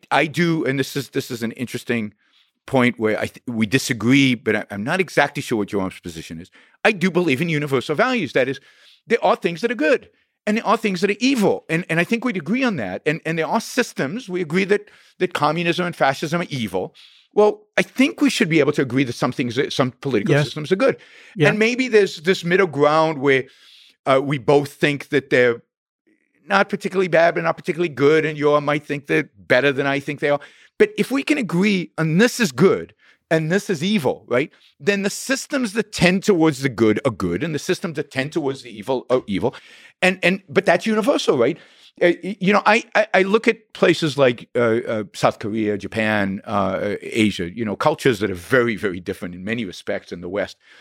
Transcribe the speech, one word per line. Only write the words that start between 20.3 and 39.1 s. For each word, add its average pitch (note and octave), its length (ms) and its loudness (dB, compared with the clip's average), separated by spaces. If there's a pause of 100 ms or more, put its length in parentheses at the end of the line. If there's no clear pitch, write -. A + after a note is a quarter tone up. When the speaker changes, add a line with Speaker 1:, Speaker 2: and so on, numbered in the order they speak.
Speaker 2:
Yes. D3 100 4
Speaker 1:
systems D3+ 280 -8
are F#3+ 40 2
good. B3+ 220 2 (380)
Speaker 2:
Yeah. F#3 120 4
Speaker 1:
And G#3+ 100 2
maybe A#3+ 300 0
there's G#3 340 2
this F3+ 220 0
middle F3+ 220 2
ground D3+ 520 2
where, C3 260 2 (640)
uh, C3+ 160 4
we C#3+ 160 -2
both C#3+ 340 2
think C#3+ 380 -2
that C3+ 180 0
they're B2 340 2 (840)
not G3 240 0
particularly F#3+ 380 -2
bad, E3 260 4
but E3+ 100 -4
not D#3+ 140 -2
particularly F3 320 -4
good, D3 340 2
and D3+ 140 -6
you D3 120 2
all D3 120 4
might D3 240 -2
think C#3+ 200 -6
they're D#3 300 -2
better B2+ 340 2
than C#3 160 -2
I C#3 140 -2
think C#3+ 200 -10
they D3 100 0
are. C#3+ 100 0 (380)
But G#3 180 4
if - 140 -2
we C4+ 120 0
can D4+ 140 0
agree F#3+ 600 0
on D#3+ 180 0
this A#3+ 240 2
is F#3+ 120 2
good A#2 420 2 (360)
and D#3+ 220 0
this G3+ 160 0
is D#3+ 160 -4
evil, C3+ 440 0
right, C3+ 220 0 (300)
then G3 220 0
the G3 80 -2
systems B3+ 640 -4
that - 180 -4
tend F3+ 300 2
towards D#3+ 400 2
the C3+ 80 0
good G#2+ 340 2
are C3 60 0
good, F2+ 340 -2
and D#3+ 100 -4
the C#3 40 -6
systems E3+ 380 -4
that D3 140 -8
tend C3+ 220 -6
towards C#3 300 -4
the A#2+ 80 -18
evil A2+ 400 -4